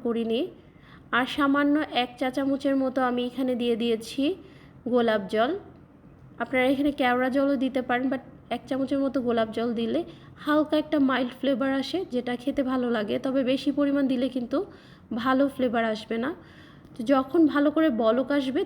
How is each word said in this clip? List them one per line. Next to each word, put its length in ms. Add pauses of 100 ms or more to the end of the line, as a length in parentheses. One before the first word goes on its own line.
করিনি। 360 (680)
আর 140 (100)
সামান্য 400 (280)
এক 60 (100)
চা 160
চামচের 480
মতো 160 (100)
আমি 200
এখানে 320
দিয়ে 200
দিয়েছি 420 (680)
গোলাপ 300 (120)
জল। 180 (920)
আপনারা 300
এখানে 180
কেওড়া 380
জলও 260
দিতে 340
পারেন, 240
but 100 (320)
এক 140
চামচের 300
মতো 180 (100)
গোলাপ 300
জল 120 (120)
দিলে 180 (460)
হালকা 380
একটা 160
মাইল্ড 400
ফ্লেভার 320 (100)
আসে, 180 (140)
যেটা 220
খেতে 280
ভালো 240 (100)
লাগে, 180 (100)
তবে 180
বেশি 260 (100)
পরিমাণ 280
দিলে 220
কিন্তু 280 (580)
ভালো 280 (120)
ফ্লেভার 280 (100)
আসবে 240
না। 120 (640)
তো 100
যখন 360 (140)
ভালো 180
করে 180 (140)
বলক 280
আসবে 340